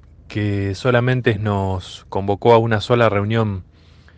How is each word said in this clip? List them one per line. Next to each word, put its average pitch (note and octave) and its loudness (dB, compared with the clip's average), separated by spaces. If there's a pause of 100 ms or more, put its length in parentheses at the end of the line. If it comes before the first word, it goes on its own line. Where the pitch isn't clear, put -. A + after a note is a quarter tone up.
(280)
que G2+ -4
solamente A#2+ 0
nos G2 -4
convocó G2 2
a A2+ 8
una A2+ 2
sola A#2 2
reunión G2+ -2 (520)